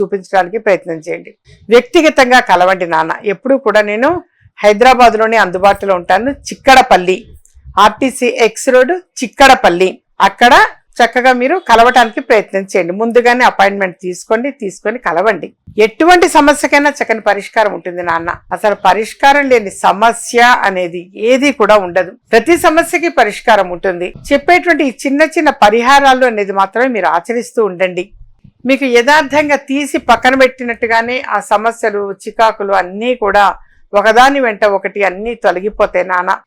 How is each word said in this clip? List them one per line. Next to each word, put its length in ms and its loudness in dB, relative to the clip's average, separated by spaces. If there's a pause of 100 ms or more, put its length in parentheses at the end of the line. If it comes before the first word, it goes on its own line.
చూపించడానికి 560 -4
ప్రయత్నం 380 -4
చేయండి. 400 -14 (340)
వ్యక్తిగతంగా 680 2
కలవండి 460 0
నాన్న. 280 -2 (120)
ఎప్పుడూ 320 -2
కూడా 240 2
నేను 420 -4 (400)
హైదరాబాద్లోనే 720 4
అందుబాటులో 580 0
ఉంటాను. 360 -2
చిక్కడపల్లి, 920 0 (540)
ఆర్టీసీ 480 0
ఎక్స్ 420 -2
రోడ్, 220 2 (320)
చిక్కడపల్లి. 760 2 (220)
అక్కడ 320 0 (500)
చక్కగా 300 2
మీరు 340 -2
కలవటానికి 520 2
ప్రయత్నం 420 -2
చేయండి. 320 -4
ముందుగానే 520 0
అపాయింట్‌మెంట్ 560 -2
తీసుకోండి, 500 -6
తీసుకొని 460 -8
కలవండి. 560 -4 (240)
ఎటువంటి 520 2
సమస్యకైనా 600 2
చక్కని 320 -4
పరిష్కారం 520 -2
ఉంటుంది 300 -10
నాన్న. 320 -4 (160)
అసలు 240 -2
పరిష్కారం 760 0
లేని 220 0
సమస్య 680 -2 (220)
అనేది 540 -6
ఏది 360 0
కూడా 260 2
ఉండదు. 340 -4 (200)
ప్రతి 260 2
సమస్యకి 520 -2
పరిష్కారం 600 0
ఉంటుంది. 440 -6 (200)
చెప్పేటువంటి 500 0
ఈ 100 -2 (120)
చిన్న 160 -2
చిన్న 280 0
పరిహారాలు 760 2
అనేది 260 -2
మాత్రమే 360 -2
మీరు 180 -4
ఆచరిస్తూ 600 -2
ఉండండి. 440 -6 (560)
మీకు 200 0
యథార్థంగా 720 0
తీసి 420 -6
పక్కన 380 0
పెట్టినట్టుగానే 920 -2
ఆ 100 -2
సమస్యలు, 720 -4
చికాకులు 640 -2
అన్నీ 420 -4
కూడా 400 0 (380)
ఒకదాని 460 2
వెంట 260 -2
ఒకటి 380 -2
అన్నీ 320 -4
తొలగిపోతాయి 720 -4
నాన్న. 420 -2